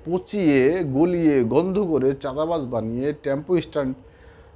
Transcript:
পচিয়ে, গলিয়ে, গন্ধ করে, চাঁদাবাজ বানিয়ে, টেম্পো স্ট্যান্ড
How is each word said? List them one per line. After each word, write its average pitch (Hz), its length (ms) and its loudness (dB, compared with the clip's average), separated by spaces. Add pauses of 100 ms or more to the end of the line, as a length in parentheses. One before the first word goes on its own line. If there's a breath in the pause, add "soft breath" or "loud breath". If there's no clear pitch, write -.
পচিয়ে, 170 800 2
গলিয়ে, 151 600 2
গন্ধ 175 340 0
করে, 139 360 0
চাঁদাবাজ 143 520 -4
বানিয়ে, 120 460 -4
টেম্পো 151 480 -2
স্ট্যান্ড 135 360 -4 (600 soft breath)